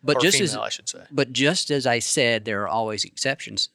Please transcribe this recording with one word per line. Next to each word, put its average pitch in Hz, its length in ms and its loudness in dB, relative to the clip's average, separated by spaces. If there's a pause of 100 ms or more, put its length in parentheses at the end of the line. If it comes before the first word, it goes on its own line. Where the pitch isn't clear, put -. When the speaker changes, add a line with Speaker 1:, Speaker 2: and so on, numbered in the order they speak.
Speaker 1:
But 147 140 2
Speaker 2:
Or 127 40 2
Speaker 1:
just 277 200 4
as, 165 120 0
Speaker 2:
female, 104 120 -4
I - 60 -4
should - 180 -10
say. - 220 -12
Speaker 1:
but 139 220 -2
just 147 380 2
as 139 160 0
I 120 120 4
said, 117 480 2
there 104 160 -2
are 101 60 -4
always 107 360 -2
exceptions. - 720 -4